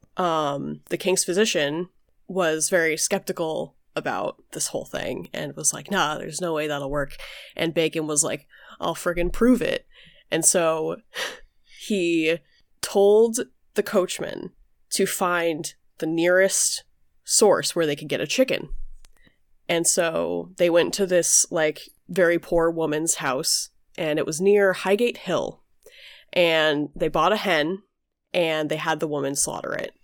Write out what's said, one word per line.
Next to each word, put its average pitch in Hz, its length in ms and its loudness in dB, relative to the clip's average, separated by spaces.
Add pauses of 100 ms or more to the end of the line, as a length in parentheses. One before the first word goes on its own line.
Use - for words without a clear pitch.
(160)
um, 151 760 -2
the 175 80 -4
king's 185 280 0
physician 175 640 0 (380)
was 160 420 -2
very 165 260 2
skeptical 160 800 -4 (200)
about 123 460 -4 (120)
this - 140 -6
whole - 180 -6
thing - 480 -8
and 147 220 -8
was 151 180 -2
like, - 180 -12
"Nah, 151 260 0
there's 151 220 -10
no 175 140 -4
way 151 140 -2
that'll 143 220 -6
work." 143 280 -4 (400)
And 165 160 -2
Bacon 160 340 0
was 151 160 0
like, 139 240 -6 (320)
"I'll 170 160 -4
friggin' 175 380 -2
prove 233 280 4
it." - 240 -4 (460)
And 160 140 0
so 160 520 2 (160)
<laughs> - 500 -12
he 170 760 -2 (460)
told 214 560 4 (340)
the 208 100 0
coachman - 680 -4 (400)
to 196 160 0
find 170 640 -2 (240)
the - 80 -6
nearest 175 800 2 (400)
source - 520 4
where 165 120 0
they 147 80 0
could 151 140 -12
get - 120 -2
a 151 60 -2
chicken. - 420 0 (1000)
And 165 200 0
so 170 720 -2
they 175 120 4
went 170 260 4
to 202 120 0
this, 170 420 4
like, 156 300 -2 (300)
very 170 280 4
poor 165 320 2
woman's 160 460 -2
house, - 540 -2 (280)
and 156 220 -2
it - 60 -2
was 156 160 -4
near 196 320 6
Highgate 208 440 0
Hill. - 460 -4 (720)
And 156 640 2
they 165 120 0
bought 165 260 2
a 214 40 2
hen, 180 460 0 (500)
and 156 360 0
they 156 60 -2
had 160 240 -2
the 160 80 -2
woman 143 280 -4
slaughter - 380 -4
it. - 200 -8 (100)